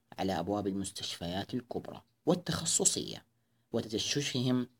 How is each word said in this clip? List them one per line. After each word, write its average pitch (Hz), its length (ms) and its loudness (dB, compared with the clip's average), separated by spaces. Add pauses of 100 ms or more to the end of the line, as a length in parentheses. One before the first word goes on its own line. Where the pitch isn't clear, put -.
(180)
على 160 220 0
أبواب 101 280 0
المستشفيات - 880 -4
الكبرى - 480 -6 (240)
والتخصصية - 1000 2 (480)
وتجششهم 123 920 2 (120)